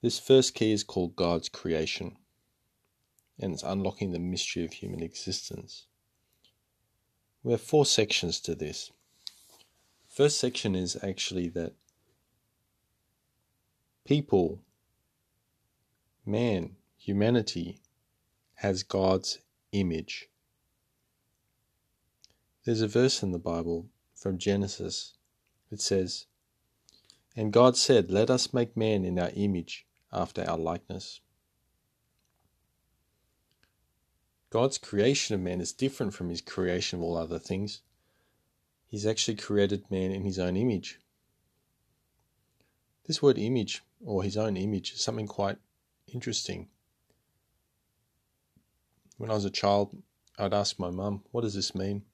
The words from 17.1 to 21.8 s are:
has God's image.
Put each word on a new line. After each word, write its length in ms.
has 280
God's 560
image. 580